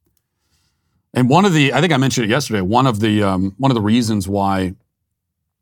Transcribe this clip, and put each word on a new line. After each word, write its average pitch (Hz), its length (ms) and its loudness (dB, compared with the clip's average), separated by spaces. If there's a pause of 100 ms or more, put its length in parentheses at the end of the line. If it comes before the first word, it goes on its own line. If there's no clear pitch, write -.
(1120)
And 120 160 2
one 170 140 4
of 202 100 2
the, 135 200 2
I 135 80 0
think 160 100 2
I 139 60 2
mentioned 127 260 0
it 101 60 -2
yesterday, 113 320 -2
one 117 260 0
of 107 140 -2
the, 107 200 0
um, 95 360 -2
one 135 120 0
of 127 60 2
the 113 60 -2
reasons 107 480 -2
why 98 460 -2 (840)